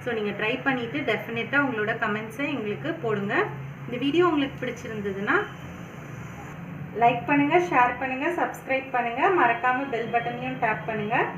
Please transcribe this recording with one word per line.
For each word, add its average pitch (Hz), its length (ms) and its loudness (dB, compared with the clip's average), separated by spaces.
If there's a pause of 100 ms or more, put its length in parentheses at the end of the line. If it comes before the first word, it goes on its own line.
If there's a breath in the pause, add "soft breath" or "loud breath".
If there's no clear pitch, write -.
So, 247 60 -4 (100)
நீங்க 208 200 0
ட்ரை 220 140 0 (140)
பண்ணிட்டு 254 320 0 (120)
டெஃபினட்டா 233 540 0
உங்களோட 220 280 0 (120)
கமெண்ட்ஸை 214 500 -2
எங்களுக்கு 214 360 -4 (140)
போடுங்க. 208 300 0 (520)
இந்த 240 180 -6
வீடியோ 311 240 4
உங்களுக்கு 285 340 0
பிடிச்சிருந்ததுன்னா 220 720 -4 (1700)
லைக் 240 260 6
பண்ணுங்க, 285 280 6 (120)
ஷேர் 254 320 6
பண்ணுங்க, 262 260 -2 (120)
சப்ஸ்கிரைப் 269 560 -2
பண்ணுங்க, 240 260 0 (200)
மறக்காம 254 520 4
பெல் 226 220 -2
பட்டனையும் 247 480 -2
டேப் 214 260 0
பண்ணுங்க. 214 280 -2 (200)